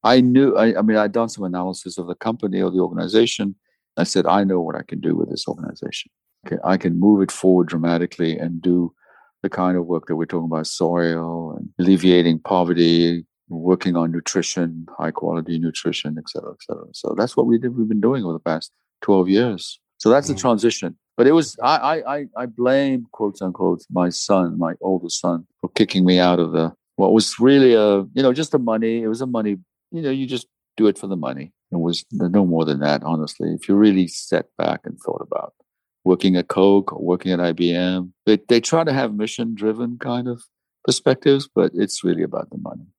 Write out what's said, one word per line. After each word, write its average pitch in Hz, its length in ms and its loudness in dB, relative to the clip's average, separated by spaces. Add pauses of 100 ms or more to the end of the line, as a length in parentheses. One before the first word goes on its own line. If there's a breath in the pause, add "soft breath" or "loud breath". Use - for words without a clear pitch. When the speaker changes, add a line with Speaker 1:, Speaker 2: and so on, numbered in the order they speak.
Speaker 1:
I 123 180 6
knew, 127 340 4
I, 110 220 2
I 98 60 0
mean, 110 140 2
I'd 104 140 2
done 117 180 -2
some 107 140 -10
analysis 90 540 -8
of 87 100 -10
the 87 80 -8
company 104 460 -4
or 92 80 0
the 90 100 0
organization. 95 760 0 (420)
I 90 60 2
said, 92 240 0
"I 98 160 2
know 95 180 0
what 80 140 -6
I 76 80 -10
can - 160 -10
do 80 160 0
with 80 140 -2
this - 180 -8
organization. - 640 -12 (340)
Okay, - 180 -6
I 92 140 0
can 87 220 -2
move 101 240 6
it 92 80 -2
forward 90 360 4
dramatically 85 720 -2
and 85 240 -6
do 87 320 2 (480 soft breath)
the 95 80 -4
kind 90 280 0
of 87 100 -2
work 85 200 -4
that 82 80 -2
we're 80 100 -2
talking 82 200 -4
about, 80 220 -4
soil 82 880 -4
and - 120 -14 (100)
alleviating 87 600 4
poverty, 85 880 2 (240)
working 87 460 0
on 82 160 0
nutrition, 82 760 -4 (120)
high 80 140 -4
quality 82 460 -4
nutrition, 80 640 -6
et - 100 -18
cetera, - 220 -12
et - 100 -20
cetera." - 320 -12
So - 240 -10
that's 113 180 -2
what 123 120 2
we 117 100 4
did. 123 180 -4
We've 113 120 -2
been 107 140 0
doing 120 220 0
over 85 100 -4
the 82 60 -6
past 80 320 -6 (300)
twelve 95 280 2
years. 104 500 0 (180)
So - 120 2
that's 139 180 4
the 147 80 -2
Speaker 2:
Mm. - 40 -10
Speaker 1:
transition. 113 580 0 (200)
But 120 80 4
it 139 60 8
was, 160 320 2
I, 147 140 2
I, 147 400 -2
I, 143 80 -8 (100)
I 120 100 -8
blame, 123 680 0
quote 104 280 -6
unquote, 87 480 -2
my 87 200 0
son, 87 500 0
my 82 220 -2
older 90 280 -2
son, 85 380 -4 (140)
for 90 80 -6
kicking 98 360 0
me 90 140 4
out 90 220 4
of 82 100 0
the, 82 220 0 (240)
what 95 160 4
was 110 260 0
really 131 340 6
a, 104 260 4 (140)
you 131 80 -2
know, 131 120 4
just 151 180 -4
the 143 80 0
money. 113 420 -2
It 113 60 -4
was 113 140 -4
a 135 40 -6
money, 110 300 -2 (380)
you 165 80 -8
know, 147 100 -4
you 135 160 -4
just 123 200 -8 (280)
do 110 120 4
it 190 100 2
for 98 100 -10
the 95 80 -4
money. 69 380 -8 (180)
It 90 60 -4
was 85 340 -2
no 95 340 0
more 82 200 0
than 73 160 -2
that, 73 220 0
honestly, 80 500 -4
if - 160 -10
you 98 60 4
really 98 340 6
sat - 380 -4 (100)
back 80 260 -4
and - 160 -14
thought - 220 -8
about - 320 -10 (500)
working 92 320 4
at 87 140 -2
Coke 98 420 4
or - 100 -12
working 90 300 -2
at 87 80 0
I 87 140 0
B 87 200 0
M. 90 400 -2 (120)
They, 107 120 4 (120)
they 117 100 6
try 165 240 0
to 156 80 -2
have 120 240 -2
mission-driven 113 840 -4
kind 123 280 -6
of 120 160 -8 (400)
perspectives, 139 640 2
but - 260 0
it's 92 300 -4
really 85 200 0
about - 260 -8
the - 80 -14
money. - 300 -14 (120)